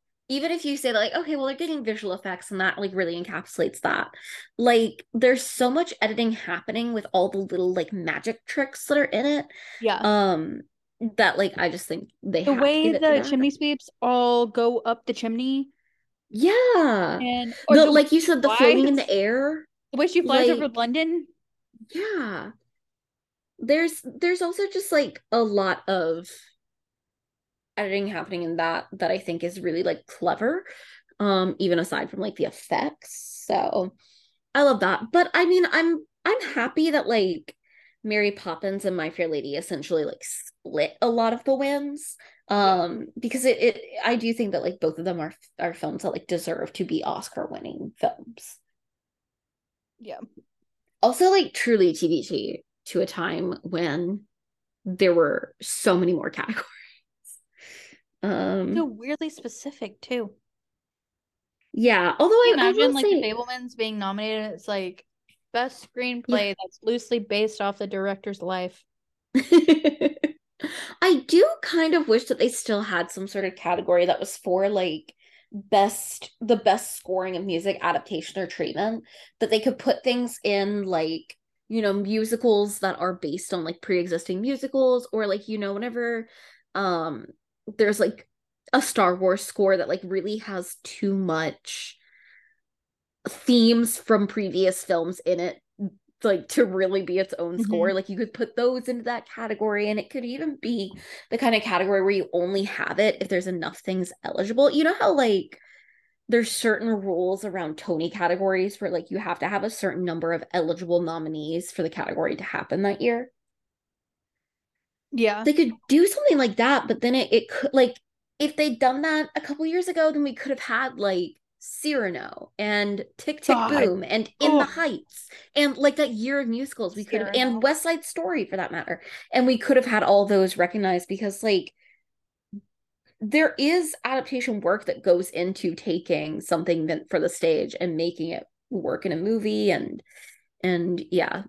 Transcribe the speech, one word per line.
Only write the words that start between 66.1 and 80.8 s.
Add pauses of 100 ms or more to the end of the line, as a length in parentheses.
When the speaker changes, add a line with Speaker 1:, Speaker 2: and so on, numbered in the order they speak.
Speaker 1:
Yeah. (100)
Speaker 2:
that's
loosely
based
off
the
director's
life? (260)
Speaker 1:
<laughs>
I
do (160)
kind
of
wish
that
they
still
had
some
sort
of
category
that
was
for,
like, (380)
best, (100)
the
best
scoring
of
music
adaptation
or
treatment, (360)
that
they
could
put
things
in,